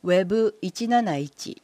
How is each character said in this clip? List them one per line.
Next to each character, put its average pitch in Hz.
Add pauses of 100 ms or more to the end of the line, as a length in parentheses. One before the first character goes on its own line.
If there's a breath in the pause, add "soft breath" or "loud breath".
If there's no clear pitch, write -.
ウ 175
ェ 180
ブ 220
一 185
七 226
一。 -